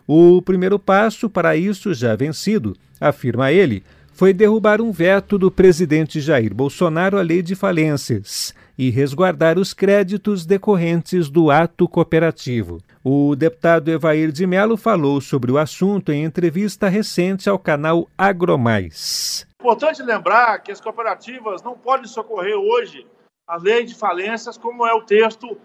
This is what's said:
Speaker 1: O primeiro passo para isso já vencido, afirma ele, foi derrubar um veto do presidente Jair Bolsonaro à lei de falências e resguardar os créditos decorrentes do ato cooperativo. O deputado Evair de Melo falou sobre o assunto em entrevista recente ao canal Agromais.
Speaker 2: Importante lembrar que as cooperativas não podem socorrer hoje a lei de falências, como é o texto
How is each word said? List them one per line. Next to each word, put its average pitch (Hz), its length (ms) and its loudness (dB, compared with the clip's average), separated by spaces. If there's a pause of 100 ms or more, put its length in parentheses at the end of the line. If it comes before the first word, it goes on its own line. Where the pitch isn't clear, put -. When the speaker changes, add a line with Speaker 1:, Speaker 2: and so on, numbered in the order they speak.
Speaker 1:
O 175 340 6
primeiro 185 360 0
passo 208 520 0
para 165 260 0
isso 190 380 -2
já 117 220 0
vencido, 143 600 -2 (240)
afirma 135 520 0
ele, 151 300 2 (300)
foi 190 220 2
derrubar 208 480 2
um 233 100 -4
veto 190 460 0
do 185 120 4
presidente 160 680 2
Jair 131 340 0
Bolsonaro 160 640 -2
à 196 40 0
lei 170 200 0
de 180 140 -6
falências 156 1000 -4 (240)
e 127 120 -2
resguardar 151 680 0
os 190 160 -4
créditos 196 720 0
decorrentes 170 840 0
do 156 200 4
ato 165 380 2
cooperativo. 131 920 -2 (220)
O 143 360 2
deputado 165 520 0
Evair 156 440 0
de 160 120 -2
Melo 196 300 0
falou 143 460 0
sobre 123 280 -4
o 127 80 2
assunto 185 540 -2
em 147 140 -2
entrevista 185 640 -2
recente 190 580 -2
ao 202 100 0
canal 160 600 -2
Agromais. 151 1300 -2 (140)
Speaker 2:
Importante 277 420 0
lembrar 214 560 2
que - 140 -14
as 202 80 -18
cooperativas 220 800 -8
não 233 120 -12
podem 247 320 -2
socorrer 214 500 -6
hoje 196 480 -2 (420)
a 170 80 -8
lei 214 300 0
de 233 100 -18
falências, 220 640 -6
como 240 280 -4
é 226 80 2
o 220 100 0
texto 220 600 0